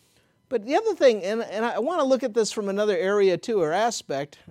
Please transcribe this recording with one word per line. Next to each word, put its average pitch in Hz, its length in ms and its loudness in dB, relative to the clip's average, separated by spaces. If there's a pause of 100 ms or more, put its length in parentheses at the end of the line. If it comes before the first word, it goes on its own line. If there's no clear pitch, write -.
(500)
But 220 160 -4
the 285 100 2
other 440 180 0
thing, 226 300 4
and, 220 180 -2
and 196 220 -4
I 226 140 -2
wanna 302 260 0
look 262 180 2
at 233 120 -4
this 214 180 0
from 208 160 -6
another 202 260 0
area, 190 440 2
too, 208 240 -2
or 156 100 0
aspect, 165 640 -4 (120)